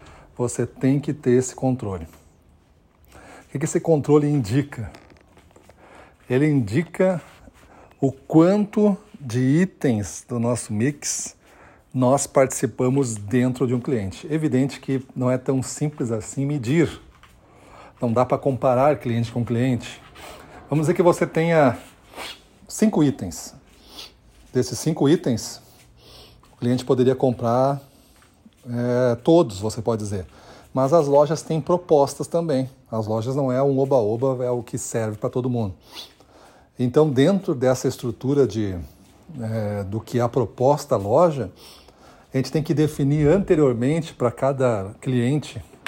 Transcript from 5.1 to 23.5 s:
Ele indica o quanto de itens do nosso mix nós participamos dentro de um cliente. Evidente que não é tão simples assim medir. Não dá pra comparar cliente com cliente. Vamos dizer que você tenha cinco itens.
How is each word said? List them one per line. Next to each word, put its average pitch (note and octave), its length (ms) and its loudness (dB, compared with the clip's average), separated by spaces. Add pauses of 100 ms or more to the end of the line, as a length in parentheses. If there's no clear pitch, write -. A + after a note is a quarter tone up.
Ele C3+ 200 2
indica D#3 720 0 (840)
o C3+ 80 2
quanto G3+ 840 2 (240)
de A#2+ 200 -4
itens C3 880 0
do A#2+ 140 -4
nosso A#2+ 320 -2
mix - 640 -4 (560)
nós B2+ 340 2
participamos C3 880 0
dentro B2 520 0
de A#2+ 80 0
um A#2+ 60 -2
cliente. A2+ 500 -6
Evidente C#3 500 -2
que C3+ 340 -4
não B2+ 160 -2
é B2+ 60 2
tão C3 260 -2
simples D3 480 -6
assim A#2 360 -6
medir. C#3+ 520 0 (1000)
Não B2 100 0
dá A#2+ 140 2
pra C#3 140 -2
comparar C3+ 600 2
cliente A#2 320 -4
com A#2+ 140 -4
cliente. A#2+ 560 -2 (680)
Vamos D3+ 140 0
dizer F3 100 2
que F#3 80 0
você F3 240 4
tenha D#3+ 500 2 (880)
cinco G3+ 380 2
itens. - 500 -4 (960)